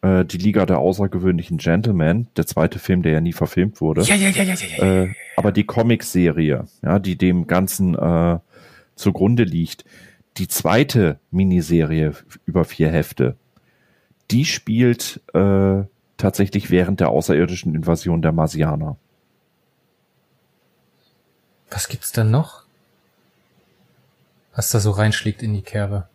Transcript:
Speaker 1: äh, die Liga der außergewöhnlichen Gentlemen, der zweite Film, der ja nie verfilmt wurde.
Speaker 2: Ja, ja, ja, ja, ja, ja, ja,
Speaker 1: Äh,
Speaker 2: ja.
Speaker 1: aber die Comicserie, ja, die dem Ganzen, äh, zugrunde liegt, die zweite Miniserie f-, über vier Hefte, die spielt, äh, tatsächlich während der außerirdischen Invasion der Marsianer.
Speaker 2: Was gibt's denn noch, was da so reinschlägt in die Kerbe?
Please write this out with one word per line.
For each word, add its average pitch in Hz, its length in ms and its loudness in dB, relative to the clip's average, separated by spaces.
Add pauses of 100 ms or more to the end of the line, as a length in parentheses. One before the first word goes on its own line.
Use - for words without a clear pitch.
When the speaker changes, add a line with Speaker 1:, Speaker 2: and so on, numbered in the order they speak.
Speaker 1:
äh, 92 240 4
die - 120 -10
Liga 98 280 2
der 85 140 2
außergewöhnlichen 90 760 0
Gentlemen, 92 720 0 (100)
der 80 100 0
zweite - 320 -2
Film, 92 220 0
der 80 120 2
ja 78 80 2
nie 85 120 -2
verfilmt - 480 -2
wurde. 82 200 0
Speaker 2:
Ja, 196 140 2
ja, 196 140 2
ja, 196 140 0
ja, 185 100 -2
ja, - 20 -4
ja, - 220 -10
ja, - 60 0
Speaker 1:
Äh, 92 240 2
Speaker 2:
ja. 95 60 -8 (220)
Speaker 1:
aber 98 160 2
die 104 140 0
Comicserie, 110 1000 0 (160)
ja, 90 180 2
die 92 180 -4
dem 87 300 2
Ganzen, 92 480 0
äh, 85 440 2 (560)
zugrunde 110 480 2
liegt, 82 420 -4 (520)
die 92 100 -6
zweite 104 720 0 (120)
Miniserie 82 760 2
f-, - 380 -10
über 82 200 0
vier 80 240 0
Hefte, 76 460 -2 (960)
die 127 140 2
spielt, 117 760 -2 (120)
äh, 98 500 2 (340)
tatsächlich 98 520 -2
während 90 300 2
der 80 100 2
außerirdischen 80 680 0
Invasion 82 460 -2
der 80 120 0
Marsianer. 80 640 -2 (2750)
Speaker 2:
Was - 160 -8
gibt's - 240 -10
denn 110 180 0
noch, 135 340 -2 (1900)
was - 160 -6
da 117 100 0
so 104 120 2
reinschlägt 104 520 -2
in 110 100 -4
die 101 80 -4
Kerbe? 101 540 -6